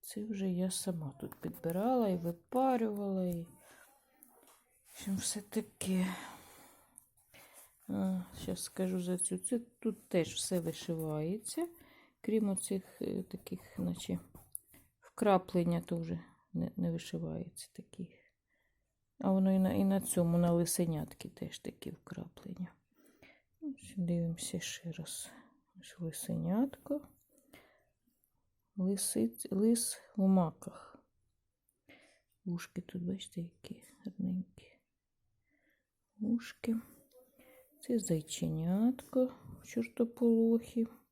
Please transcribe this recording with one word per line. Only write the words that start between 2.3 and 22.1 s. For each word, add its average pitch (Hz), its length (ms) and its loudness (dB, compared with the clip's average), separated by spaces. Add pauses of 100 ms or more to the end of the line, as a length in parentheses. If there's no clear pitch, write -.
і, 170 160 -4
в 170 40 -10 (1400)
общем, - 260 -4
все 214 240 -4
таке. 185 680 0 (1800)
А, 190 340 0 (200)
щас 185 200 -4
скажу 185 380 -2
за 180 180 -2
цю. 185 200 -4
Це 240 200 -2
тут - 500 -6
теж 170 260 2
все - 260 -2
вишивається, 165 1080 -4 (520)
крім 214 300 2
оцих, - 520 -4
е, 185 200 -2
таких, - 560 -10
наче 175 400 -2 (840)
вкраплення, 185 800 2
то 170 160 -4
вже 170 240 -4 (320)
не, 170 240 -2
не 175 140 0
вишивається 165 840 -8
таких. - 360 -12 (1120)
А 196 120 2
воно 190 220 6
і 190 60 6
на, 190 140 6
і 196 120 6
на 190 160 6
цьому, 170 380 4
на 175 140 6
лисенятки 165 760 0
теж - 300 -10
такі - 320 -10
вкраплення. - 840 -12 (880)